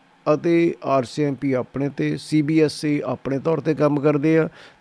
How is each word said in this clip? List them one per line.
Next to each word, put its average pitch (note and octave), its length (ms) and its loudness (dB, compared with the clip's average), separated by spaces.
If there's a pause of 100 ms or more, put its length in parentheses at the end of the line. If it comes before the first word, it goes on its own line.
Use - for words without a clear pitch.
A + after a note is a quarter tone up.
(340)
ਅਤੇ E3+ 400 2 (100)
ਆਰ C3+ 200 2
ਸੀ D3 200 -4
ਐਮ C#3+ 100 -2
ਪੀ C3+ 180 -2
ਆਪਣੇ C3 360 -2
'ਤੇ, D3+ 280 -4
ਸੀ D3+ 260 0
ਬੀ D#3 180 2
ਐਸ D3+ 240 0
ਈ D3 200 0
ਆਪਣੇ C3+ 340 -4
ਤੌਰ D#3 200 -2
'ਤੇ D3 160 -2
ਕੰਮ D3 260 0
ਕਰਦੇ D3+ 380 2
ਆ D#3+ 100 2 (320)